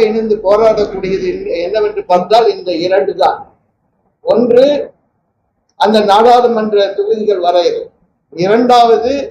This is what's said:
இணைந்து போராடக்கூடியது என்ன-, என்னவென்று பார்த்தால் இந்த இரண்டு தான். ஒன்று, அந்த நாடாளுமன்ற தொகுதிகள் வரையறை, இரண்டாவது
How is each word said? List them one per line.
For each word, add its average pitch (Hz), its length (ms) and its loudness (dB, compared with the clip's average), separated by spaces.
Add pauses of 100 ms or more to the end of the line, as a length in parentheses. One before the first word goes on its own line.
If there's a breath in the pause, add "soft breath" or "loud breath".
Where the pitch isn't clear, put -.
இணைந்து 220 380 0
போராடக்கூடியது 196 920 -2
என்ன-, 180 300 -6
என்னவென்று 202 460 -4
பார்த்தால் 202 440 2
இந்த 185 300 -4
இரண்டு 190 360 -2
தான். - 240 -2 (880)
ஒன்று, 233 420 2 (1120)
அந்த 214 220 2
நாடாளுமன்ற 220 920 2
தொகுதிகள் 202 520 -2
வரையறை, 170 380 0 (500)
இரண்டாவது 233 800 2 (180)